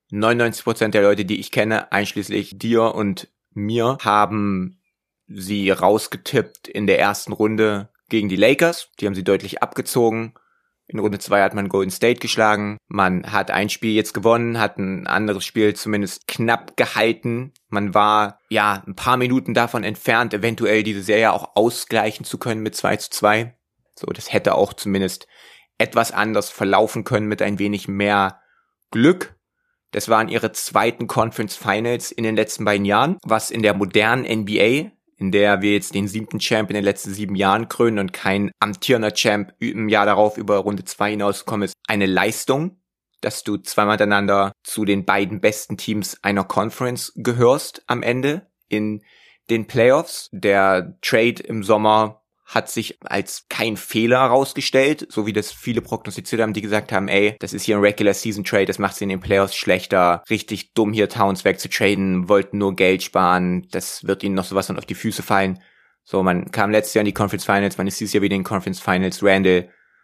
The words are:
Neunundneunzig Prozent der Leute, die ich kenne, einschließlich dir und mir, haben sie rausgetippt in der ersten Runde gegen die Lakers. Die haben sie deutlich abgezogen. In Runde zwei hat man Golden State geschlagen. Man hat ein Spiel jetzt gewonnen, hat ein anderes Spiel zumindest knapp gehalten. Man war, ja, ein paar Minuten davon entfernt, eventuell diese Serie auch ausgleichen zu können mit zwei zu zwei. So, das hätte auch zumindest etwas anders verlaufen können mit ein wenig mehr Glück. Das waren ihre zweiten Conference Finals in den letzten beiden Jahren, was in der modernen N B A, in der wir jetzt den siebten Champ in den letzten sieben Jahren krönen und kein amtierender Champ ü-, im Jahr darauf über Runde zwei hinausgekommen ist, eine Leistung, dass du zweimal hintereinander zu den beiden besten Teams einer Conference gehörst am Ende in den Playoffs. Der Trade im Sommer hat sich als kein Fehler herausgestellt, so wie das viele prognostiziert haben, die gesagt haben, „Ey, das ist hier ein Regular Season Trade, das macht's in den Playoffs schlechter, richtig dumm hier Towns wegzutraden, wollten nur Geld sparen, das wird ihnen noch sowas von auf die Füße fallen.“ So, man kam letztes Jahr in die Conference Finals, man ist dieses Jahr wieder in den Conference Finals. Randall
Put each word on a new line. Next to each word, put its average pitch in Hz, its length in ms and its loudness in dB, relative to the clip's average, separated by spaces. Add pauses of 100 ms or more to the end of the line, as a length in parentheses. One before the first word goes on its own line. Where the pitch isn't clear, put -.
(120)
Neunundneunzig 113 500 0
Prozent 110 320 -2
der 107 80 6
Leute, 101 220 4
die 95 160 -4
ich - 100 -12
kenne, 110 400 -2
einschließlich 101 680 -4
dir 113 380 2
und 101 340 -4 (240)
mir, 113 500 -2
haben 101 800 0 (460)
sie 98 440 -2
rausgetippt 101 1000 0
in 104 180 -4
der 95 140 4
ersten 101 320 0
Runde 107 560 0 (200)
gegen 107 200 0
die 92 80 -2
Lakers. 143 640 2
Die 101 60 -2
haben 98 100 -2
sie 95 80 -6
deutlich 98 360 0
abgezogen. 113 760 -2 (540)
In - 100 -8
Runde 101 200 -2
zwei 101 240 2
hat 98 120 0
man 101 140 -4
Golden 95 220 0
State 120 280 0
geschlagen. 107 600 0 (100)
Man 92 420 0
hat 98 200 -2
ein 101 180 -2
Spiel 110 240 -2
jetzt 107 220 0
gewonnen, 117 440 2
hat 107 200 -2
ein 95 280 -6
anderes 101 380 -2
Spiel 107 300 2
zumindest 104 520 -6
knapp - 520 -2
gehalten. 117 720 0 (160)
Man 101 240 -4
war, 104 560 4
ja, 104 380 2
ein 95 80 -12
paar 127 240 0
Minuten 127 340 0
davon 117 320 0
entfernt, 113 480 0
eventuell 107 500 0
diese 101 200 -4
Serie 104 300 4
auch 87 240 -4
ausgleichen 110 680 0
zu - 140 -10
können 110 240 -6
mit 110 120 -6
zwei 101 220 -2
zu - 140 -12
zwei. 110 440 0 (400)
So, - 120 -12
das - 260 -10
hätte 101 220 2
auch 101 180 2
zumindest 95 540 -4 (500)
etwas 113 340 0
anders 104 380 -2
verlaufen 104 560 0
können 107 240 -2
mit 104 140 -2
ein 101 160 -2
wenig 101 280 -4
mehr 98 540 0 (500)
Glück. 156 460 2 (540)
Das 107 180 -4
waren 110 200 4
ihre 110 240 -2
zweiten 117 540 -2
Conference 113 480 -2
Finals 117 580 -2
in 117 120 -6
den 110 120 0
letzten 110 280 -2
beiden 101 220 2
Jahren, 127 360 2
was 110 280 -2
in 110 120 -2
der 104 120 4
modernen 107 500 2
N 110 220 -4
B 104 140 -2
A, 123 300 2 (260)
in 95 160 -4
der 101 300 4
wir 104 100 2
jetzt 101 220 -2
den 101 120 -2
siebten 107 320 -8
Champ 107 320 0
in 104 40 -4
den 104 100 -2
letzten 98 280 -2
sieben 98 220 -6
Jahren 101 340 2
krönen 117 300 0
und 95 140 -4
kein 98 480 -2
amtierender 107 540 0
Champ 104 460 0
ü-, 117 120 -6
im 110 160 -4
Jahr 104 180 4
darauf 104 320 4
über 107 200 0
Runde 98 260 -2
zwei - 260 -4
hinausgekommen 104 540 -2
ist, 92 100 -6 (140)
eine 101 180 0
Leistung, 110 720 0 (400)
dass - 220 -6
du 104 140 -4
zweimal 104 380 0
hintereinander 101 580 2 (100)
zu - 220 -6
den 98 200 0
beiden 98 360 0
besten 107 360 -2
Teams - 460 -6
einer 98 220 0
Conference 120 720 -4
gehörst 123 720 2
am 120 160 -4
Ende 131 420 -2 (220)
in 107 340 -4 (480)
den 113 160 0
Playoffs. 127 640 2
Der 95 680 2
Trade 117 420 2
im 110 220 -6
Sommer 107 580 2 (220)
hat - 260 -4
sich - 340 -6
als - 460 -6
kein 113 260 -2
Fehler 117 440 0
herausgestellt, 135 880 2
so 107 160 -4
wie 107 80 -4
das 104 180 -2
viele 117 300 -4
prognostiziert - 580 -6
haben, 110 140 0
die 104 80 -4
gesagt 104 300 -2
haben, 101 140 -2
„Ey, 101 340 2
das 98 120 -10
ist 98 120 -8
hier 107 120 2
ein 101 60 4
Regular 104 320 4
Season 104 280 -6
Trade, 98 220 2
das 95 140 -2
macht's 98 240 -4
in 101 80 -4
den 95 100 -4
Playoffs 98 340 2
schlechter, 92 760 2
richtig 107 420 -6
dumm 107 220 2
hier 104 160 2
Towns 98 340 0
wegzutraden, 95 840 0
wollten 98 260 2
nur 98 180 0
Geld 92 280 4
sparen, 90 680 0
das - 360 -8
wird 95 160 -2
ihnen 98 120 -4
noch 92 120 -2
sowas 95 220 -2
von 92 100 -6
auf - 80 -14
die 92 80 -8
Füße - 280 -6
fallen.“ 98 400 0 (420)
So, 95 180 -2
man 92 280 0
kam 104 200 0
letztes 107 240 0
Jahr 107 80 4
in - 20 0
die 101 80 -2
Conference 101 320 -4
Finals, 101 320 0
man 98 100 -2
ist 98 140 -6
dieses 104 140 -6
Jahr 104 80 4
wieder 98 140 0
in 95 40 0
den 92 80 -8
Conference 95 320 -6
Finals. 92 420 0
Randall 95 460 4 (360)